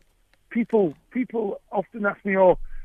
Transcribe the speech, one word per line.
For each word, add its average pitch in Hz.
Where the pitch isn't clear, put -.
people, 208
people 233
often 208
ask -
me, 196
"Oh, 185